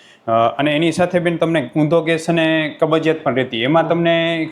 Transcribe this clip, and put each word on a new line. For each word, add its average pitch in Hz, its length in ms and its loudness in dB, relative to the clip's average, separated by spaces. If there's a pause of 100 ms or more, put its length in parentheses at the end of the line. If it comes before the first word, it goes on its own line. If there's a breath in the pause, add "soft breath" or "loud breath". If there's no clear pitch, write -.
(280 loud breath)
અ, 117 40 -2 (260)
અને 147 180 0
એની 160 160 0
સાથે 175 280 0
બેન 170 180 -2
તમને 160 380 -2
ઊંધો 156 260 2
ગેસ 160 280 -2
અને 160 500 0
કબજિયાત 156 440 0
પણ 135 120 -2
રહેતી. 123 260 -2
એમાં 156 280 2
તમને 165 600 0